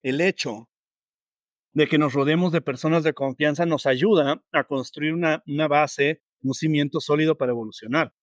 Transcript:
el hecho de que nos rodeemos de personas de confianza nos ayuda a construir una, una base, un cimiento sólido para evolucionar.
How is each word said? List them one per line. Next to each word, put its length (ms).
el 180
hecho 480
de 140
que 100
nos 160
rodeemos 380
de 100
personas 420
de 100
confianza 520
nos 200
ayuda 640
a 140
construir 480
una, 340
una 200
base, 540
un 120
cimiento 460
sólido 380
para 140
evolucionar. 720